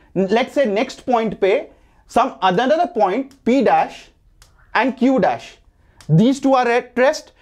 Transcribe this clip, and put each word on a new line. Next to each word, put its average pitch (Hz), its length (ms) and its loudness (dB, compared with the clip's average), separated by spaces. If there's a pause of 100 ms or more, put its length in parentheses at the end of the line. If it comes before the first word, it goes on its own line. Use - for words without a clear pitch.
(140)
Let's 214 380 -2
say 285 120 0
next 214 420 -4
point 226 340 -2
पे, 220 280 0 (380)
some - 360 -2
another 254 440 0
point 214 460 -4 (120)
P 254 200 2
dash 175 460 -2 (640)
and 233 220 -2
Q 262 220 2
dash, 139 380 -4 (520)
these 226 300 4
two 269 160 2
are 254 140 2
at 240 280 -2
rest। 277 460 0